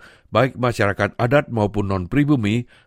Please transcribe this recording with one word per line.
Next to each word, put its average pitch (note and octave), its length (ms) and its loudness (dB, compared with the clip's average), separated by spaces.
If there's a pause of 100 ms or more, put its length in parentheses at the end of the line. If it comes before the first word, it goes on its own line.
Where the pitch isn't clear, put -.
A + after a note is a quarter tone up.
(360)
baik B2 240 0
masyarakat G#2 560 0
adat B2+ 320 2
maupun G2+ 480 -2
non-pribumi A#2+ 720 0 (200)